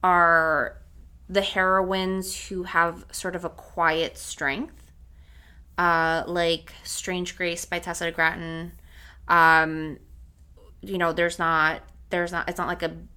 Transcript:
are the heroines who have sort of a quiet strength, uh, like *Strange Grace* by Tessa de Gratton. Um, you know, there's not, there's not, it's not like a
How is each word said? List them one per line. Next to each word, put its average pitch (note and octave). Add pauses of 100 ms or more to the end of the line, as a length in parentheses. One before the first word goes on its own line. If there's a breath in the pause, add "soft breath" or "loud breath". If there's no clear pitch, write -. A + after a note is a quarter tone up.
are E3+ (480)
the G3
heroines F#3+
who F#3
have E3+
sort F3+
of F3
a E3
quiet E3
strength, - (840 soft breath)
uh, E3
like E3+ (120)
*Strange F3+
Grace* E3+
by F3+
Tessa E3+
de E3+
Gratton. E3 (560 soft breath)
Um, D#3+ (840)
you G3
know, E3+
there's E3+
not, E3 (280)
there's F3
not, E3+
it's E3+
not F3
like E3+
a E3 (200)